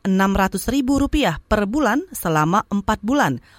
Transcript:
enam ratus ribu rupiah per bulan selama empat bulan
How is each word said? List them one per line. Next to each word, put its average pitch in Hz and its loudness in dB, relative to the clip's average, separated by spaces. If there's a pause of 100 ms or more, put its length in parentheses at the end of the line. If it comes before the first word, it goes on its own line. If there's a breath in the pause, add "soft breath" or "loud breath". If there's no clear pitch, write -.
enam 190 2
ratus 190 -2
ribu 269 0
rupiah 262 0
per 208 0
bulan 294 0
selama 165 0
empat 208 -2
bulan 208 0 (160 soft breath)